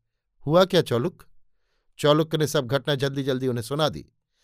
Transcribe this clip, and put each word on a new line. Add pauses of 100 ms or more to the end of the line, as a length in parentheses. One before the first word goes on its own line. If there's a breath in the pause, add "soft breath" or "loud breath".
(460)
"हुआ
क्या
चौलुक?" (720)
चौलुक
ने
सब
घटना
जल्दी
जल्दी
उन्हें
सुना
दी। (360)